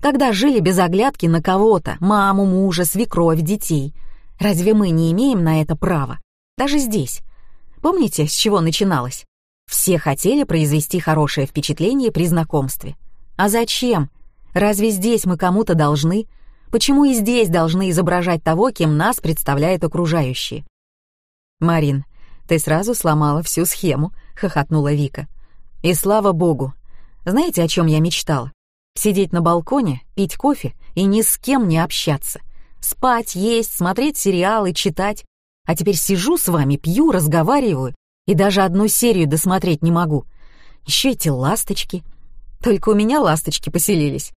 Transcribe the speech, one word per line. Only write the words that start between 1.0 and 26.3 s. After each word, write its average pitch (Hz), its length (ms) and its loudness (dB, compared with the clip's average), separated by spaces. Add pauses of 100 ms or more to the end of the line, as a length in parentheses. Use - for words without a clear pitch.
на 165 160 2
кого-то, 196 580 2
маму, 196 460 2
мужа, 185 380 2
свекровь, 170 560 0
детей? 156 540 -2 (440)
Разве 196 340 2
мы 208 180 2
не 165 220 2
имеем 220 300 2
на 160 180 2
это 156 160 -2
права? 143 440 -2 (360)
Даже 285 220 0
здесь. 214 440 -2 (600)
Помните, 294 440 0
с 156 60 -4
чего 202 280 2
начиналось? 160 640 0 (420)
Все - 320 0
хотели 196 460 0
произвести 156 560 0
хорошее 151 460 0
впечатление 202 680 -2
при 170 140 0
знакомстве. 156 720 -2 (400)
А 196 120 2
зачем? 226 600 0 (440)
Разве 208 360 2
здесь 214 360 0
мы 180 100 0
кому-то 185 380 2
должны? 156 520 2 (440)
Почему 277 340 4
и 269 100 4
здесь 226 340 2
должны 165 420 2
изображать 175 520 0
того, 180 280 2
кем 156 260 0
нас 190 240 0
представляют 160 640 0
окружающие? 156 800 -2 (960)
«Марин, 151 440 0 (440)
ты 165 100 2
сразу 175 360 0
сломала 151 480 0
всю - 220 -2
схему», 156 480 -2 (220)
хохотнула 151 580 -2
Вика. 147 340 -4 (560)
«И 170 120 2
слава 202 380 2